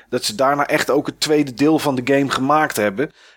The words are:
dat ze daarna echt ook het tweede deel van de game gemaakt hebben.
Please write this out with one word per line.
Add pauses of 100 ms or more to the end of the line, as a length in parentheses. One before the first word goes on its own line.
dat
ze
daarna
echt
ook
het
tweede
deel
van
de
game
gemaakt
hebben. (260)